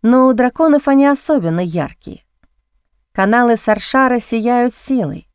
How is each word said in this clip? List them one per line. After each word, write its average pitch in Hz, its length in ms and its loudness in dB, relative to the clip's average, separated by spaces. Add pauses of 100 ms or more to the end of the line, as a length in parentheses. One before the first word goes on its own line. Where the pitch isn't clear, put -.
Но 254 240 4
у 262 80 2
драконов 285 520 0
они 277 200 4
особенно 247 540 -2
яркие. - 640 -8 (880)
Каналы 226 440 2
Саршара 247 640 0
сияют 240 560 -2
силой. 170 580 -6